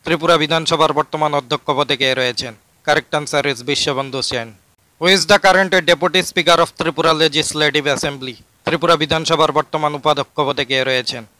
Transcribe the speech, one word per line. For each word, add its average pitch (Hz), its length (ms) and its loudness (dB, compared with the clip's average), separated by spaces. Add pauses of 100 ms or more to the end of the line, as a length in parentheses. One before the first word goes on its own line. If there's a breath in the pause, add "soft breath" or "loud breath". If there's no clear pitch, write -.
ত্রিপুরা 165 380 2
বিধানসভার 156 560 0
বর্তমান 151 420 -2
অধ্যক্ষ 131 280 -6 (100)
পদে 143 240 -2
কে 131 60 0 (120)
রয়েছেন? 123 320 -4 (340)
Correct 147 320 0
answer 143 340 -2
is 117 60 -6 (120)
বিশ্ববন্ধু 135 600 -4
সেন। 117 200 -8 (500)
Who 175 160 0
is 175 60 0 (100)
the 202 140 6
current 190 260 4 (180)
deputy 175 300 2 (100)
speaker 170 340 2
of - 40 0 (100)
Tripura 160 340 0 (100)
Legislative 151 640 0 (100)
Assembly? 131 380 -6 (320)
ত্রিপুরা 170 360 2
বিধানসভার 160 560 0
বর্তমান 151 420 -2
উপাধ্যক্ষ 151 360 -2 (120)
পদে 139 220 -2
কে 135 80 0 (100)
রয়েছেন? 127 340 -4 (180)